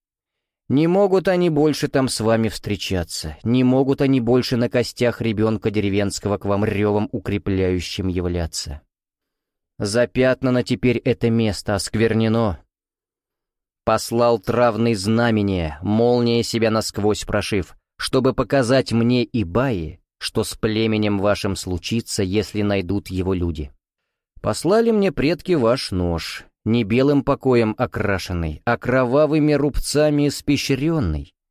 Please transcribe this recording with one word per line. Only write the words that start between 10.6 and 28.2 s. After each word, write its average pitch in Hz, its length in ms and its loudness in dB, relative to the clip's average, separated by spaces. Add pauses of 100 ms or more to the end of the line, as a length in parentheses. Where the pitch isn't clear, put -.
теперь 123 360 0
это 120 300 0
место, 110 460 0
осквернено. 110 840 0 (1200)
Послал 117 560 2
травный 117 540 2
знамение, 101 880 0
молния 117 600 2
себя 110 300 0
насквозь 107 540 -2
прошив, 101 500 -4 (220)
чтобы 131 360 0
показать 131 600 0
мне 120 300 2
и 110 200 -2
Баи, 92 560 -4 (180)
что - 260 -4
с - 120 -8
племенем 107 640 0
вашим 98 360 0
случится, 98 680 -4
если 101 380 -2
найдут 98 480 -2
его 92 240 -2
люди. 82 380 -4 (680)
Послали 226 500 0
мне 196 200 2
предки 175 420 -2
ваш 131 380 0
нож, 87 540 -4 (200)
не 113 180 2
белым 127 400 2
покоем 120 540 2
окрашенный, 95 880 -2